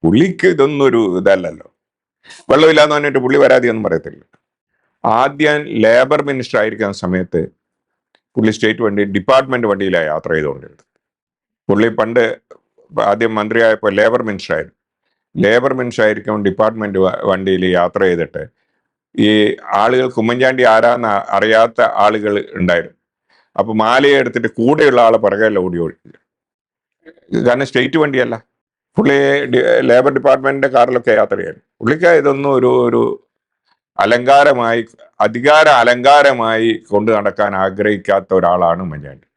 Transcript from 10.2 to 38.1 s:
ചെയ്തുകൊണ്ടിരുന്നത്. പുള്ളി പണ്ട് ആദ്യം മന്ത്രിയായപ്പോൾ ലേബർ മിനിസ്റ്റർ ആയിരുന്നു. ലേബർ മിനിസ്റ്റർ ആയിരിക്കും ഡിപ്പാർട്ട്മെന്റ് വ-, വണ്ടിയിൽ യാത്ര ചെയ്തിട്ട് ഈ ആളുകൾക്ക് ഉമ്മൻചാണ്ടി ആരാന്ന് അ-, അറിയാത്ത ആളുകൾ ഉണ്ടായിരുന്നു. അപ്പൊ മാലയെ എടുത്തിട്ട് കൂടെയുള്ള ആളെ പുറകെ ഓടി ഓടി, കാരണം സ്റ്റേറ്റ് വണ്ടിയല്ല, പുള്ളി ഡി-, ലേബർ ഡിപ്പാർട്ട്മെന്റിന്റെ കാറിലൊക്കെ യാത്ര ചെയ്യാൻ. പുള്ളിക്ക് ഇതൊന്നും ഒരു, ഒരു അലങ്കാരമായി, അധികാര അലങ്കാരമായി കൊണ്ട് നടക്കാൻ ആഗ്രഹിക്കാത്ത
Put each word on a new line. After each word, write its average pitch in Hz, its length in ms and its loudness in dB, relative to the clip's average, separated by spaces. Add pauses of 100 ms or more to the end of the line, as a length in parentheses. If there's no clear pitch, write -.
ചെയ്തുകൊണ്ടിരുന്നത്. 71 500 -8 (840)
പുള്ളി 104 200 0 (100)
പണ്ട് 117 260 0 (880)
ആദ്യം 110 300 -2
മന്ത്രിയായപ്പോൾ 107 580 0
ലേബർ 113 300 0
മിനിസ്റ്റർ 95 280 -8
ആയിരുന്നു. 76 220 -10 (560)
ലേബർ 123 440 2
മിനിസ്റ്റർ 120 280 -2
ആയിരിക്കും 107 420 -4
ഡിപ്പാർട്ട്മെന്റ് 107 560 -2
വ-, 92 160 -2 (100)
വണ്ടിയിൽ 92 320 -2 (160)
യാത്ര 87 300 -2
ചെയ്തിട്ട് 82 340 -4 (840)
ഈ - 20 4 (520)
ആളുകൾക്ക് 127 400 0
ഉമ്മൻചാണ്ടി 127 400 0 (120)
ആരാന്ന് 117 340 2
അ-, 101 160 -2 (120)
അറിയാത്ത 110 440 2 (240)
ആളുകൾ 104 300 0 (260)
ഉണ്ടായിരുന്നു. 87 380 -2 (640)
അപ്പൊ 110 200 -2
മാലയെ 135 400 4
എടുത്തിട്ട് 117 380 -4
കൂടെയുള്ള 135 480 2
ആളെ 113 180 4
പുറകെ 104 240 0 (140)
ഓടി 90 220 -6
ഓടി, 78 120 -10 (1500)
കാരണം 127 240 0
സ്റ്റേറ്റ് 139 320 -2
വണ്ടിയല്ല, 123 340 -2 (600)
പുള്ളി 139 200 0 (360)
ഡി-, 127 120 0 (240)
ലേബർ 131 300 4
ഡിപ്പാർട്ട്മെന്റിന്റെ 135 560 0
കാറിലൊക്കെ 123 460 2
യാത്ര 104 180 -2
ചെയ്യാൻ. 87 180 -12 (220)
പുള്ളിക്ക് 160 420 0
ഇതൊന്നും 139 380 -2
ഒരു, 123 120 2 (160)
ഒരു 117 160 0 (1040)
അലങ്കാരമായി, 123 800 2 (440)
അധികാര 143 420 4 (120)
അലങ്കാരമായി 120 880 2 (220)
കൊണ്ട് 104 260 0
നടക്കാൻ 101 460 -2
ആഗ്രഹിക്കാത്ത 98 720 -4